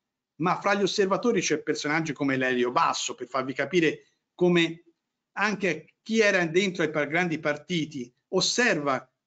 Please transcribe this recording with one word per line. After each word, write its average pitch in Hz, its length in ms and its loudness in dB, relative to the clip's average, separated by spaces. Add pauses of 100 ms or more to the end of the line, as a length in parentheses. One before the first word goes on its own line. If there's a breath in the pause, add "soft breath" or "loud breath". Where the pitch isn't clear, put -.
(380)
ma 170 220 -2
fra 202 140 0
gli 202 80 0
osservatori 196 580 2
c'è 156 220 -2
personaggi 151 520 -2
come 139 220 0
Lelio 127 360 0
Basso, 131 420 0
per 123 140 -12
farvi 131 260 -4
capire 151 540 0 (260 soft breath)
come 170 520 2 (480)
anche 196 680 -2
chi 220 180 0
era 196 280 4
dentro 180 360 0
ai 151 60 0
par-, 151 180 -2
grandi 165 320 -2
partiti 147 720 -4 (180)
osserva 175 800 0 (180)